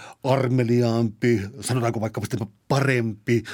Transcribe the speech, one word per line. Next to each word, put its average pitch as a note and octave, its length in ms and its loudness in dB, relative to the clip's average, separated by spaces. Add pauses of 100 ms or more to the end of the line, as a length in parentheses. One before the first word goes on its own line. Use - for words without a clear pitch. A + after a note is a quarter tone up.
(240)
armeliaampi, A#2+ 1160 2 (200)
sanotaanko A#2 400 -2
vaikka A2 200 -6
sitten G#2 260 -6 (200)
parempi. A#2+ 760 0 (100)